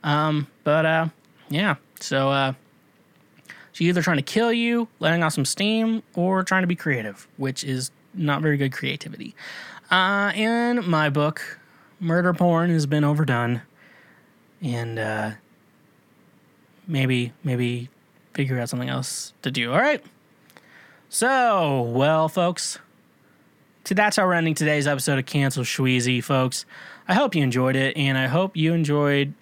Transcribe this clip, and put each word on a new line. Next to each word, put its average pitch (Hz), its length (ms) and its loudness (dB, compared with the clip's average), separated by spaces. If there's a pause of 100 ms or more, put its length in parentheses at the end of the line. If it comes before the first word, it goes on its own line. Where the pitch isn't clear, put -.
Um, 151 440 0 (160)
but, 156 220 4
uh, 160 220 2 (400)
yeah. 180 280 0 (220)
So, 139 320 0
uh, 135 220 0 (1200)
she's 165 160 0
either 180 120 2
trying 160 160 2
to 135 60 -2
kill 233 300 0
you, 233 360 0 (120)
letting 165 220 2
off 156 120 0
some 135 100 -2
steam, 220 580 0 (120)
or 185 280 0
trying 190 200 2
to 180 60 0
be 175 80 0
creative, 113 500 -4 (100)
which 135 280 -6
is 131 260 -4 (240)
not 151 260 -2
very 151 160 2
good 135 160 0
creativity. - 640 -8 (560)
Uh, 196 440 2
in 233 540 0
my 156 220 2
book, 151 480 -2 (420)
murder 175 320 2
porn 175 380 2
has 156 160 2
been 151 180 2
overdone. 123 580 0 (1000)
And, 117 360 -4
uh, 110 340 -4 (1600)
maybe, 127 440 0 (120)
maybe 123 460 -2 (420)
figure 131 260 -2
out 117 120 -4
something 127 180 -6
else - 540 -8
to 131 80 -4
do. 123 220 -2
All 170 80 2
right. 285 220 0 (1080)
So, 214 720 2
well, 147 460 2
folks, - 500 -2 (1040)
t-, 190 100 -2
that's 208 220 4
how 190 100 4
we're 180 80 4
ending 160 200 2
today's 151 320 0
episode 139 320 0
of 131 80 -4
Cancel 135 360 0
Shweezy, 127 600 0
folks. 131 420 0 (420)
I 180 80 2
hope 247 200 2
you 151 80 2
enjoyed 127 340 2
it, 135 200 0
and 139 220 0
I 131 80 2
hope 180 300 -2
you 156 160 2
enjoyed 143 680 0